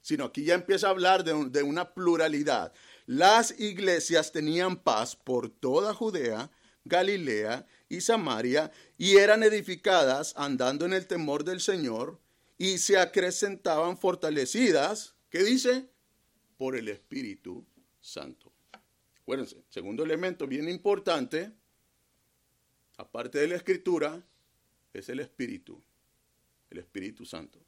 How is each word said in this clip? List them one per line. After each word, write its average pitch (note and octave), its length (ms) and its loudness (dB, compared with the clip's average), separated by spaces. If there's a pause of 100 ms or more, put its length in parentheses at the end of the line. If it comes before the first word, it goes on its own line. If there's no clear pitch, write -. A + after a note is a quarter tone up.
sino C#3+ 240 -4
aquí C#3 180 -8
ya E3+ 120 4
empieza G#3 320 0
a G3 40 4
hablar F#3 320 4
de D#3+ 100 -2
un, D3 180 -2
de C#3+ 120 2
una D#3+ 300 -4
pluralidad. D3+ 800 0 (320)
"Las G3 540 4
iglesias F3 720 0
tenían E3+ 460 -2
paz A#2 380 -2
por A#2+ 340 -4
toda D#3+ 440 0
Judea, D3 580 -4 (340)
Galilea D3+ 800 -2 (220)
y F3 140 -8
Samaria, D3 720 0 (260)
y G3 200 6
eran G#3 260 8
edificadas F3 920 2
andando C#3+ 500 -2
en F3+ 80 -2
el F#3 140 -4
temor D3+ 360 -4
del F3+ 180 -6
Señor, D3 580 -4 (380)
y F#3 220 -2
se G3 180 4
acrecentaban F3+ 1000 0
fortalecidas", F3 1160 0 (140)
¿qué F3 140 0
dice? B3+ 440 0 (720)
"Por C3 180 -4
el A2+ 140 -6
Espíritu G2+ 760 -12 (360)
Santo". - 500 -18 (680)
Acuérdense, - 480 -8
segundo G#2 340 -8
elemento D#3+ 420 -4
bien C#3 220 -6
importante, F3+ 840 -2 (1500)
aparte A#2+ 400 -8
de D3 100 2
la F3 80 -2
Escritura, F3 680 -2 (720)
es - 140 -14
el C3 140 -8
Espíritu, A#2 600 -12 (880)
el F2 100 -14
Espíritu F#2+ 460 -14
Santo. - 320 -16 (100)